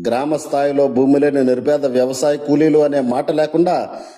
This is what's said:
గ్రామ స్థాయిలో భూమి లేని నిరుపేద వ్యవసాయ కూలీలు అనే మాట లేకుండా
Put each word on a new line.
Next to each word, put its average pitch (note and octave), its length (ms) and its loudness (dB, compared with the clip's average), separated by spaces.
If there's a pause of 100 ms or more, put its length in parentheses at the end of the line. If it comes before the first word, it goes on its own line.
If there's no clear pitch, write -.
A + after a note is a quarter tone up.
గ్రామ C#3 280 -2
స్థాయిలో C#3 520 0
భూమి C3+ 320 2
లేని C#3 240 2
నిరుపేద B2+ 420 0
వ్యవసాయ C3 520 0
కూలీలు D3+ 420 2
అనే C#3+ 200 2
మాట C3 320 -2
లేకుండా D#3 580 0 (280)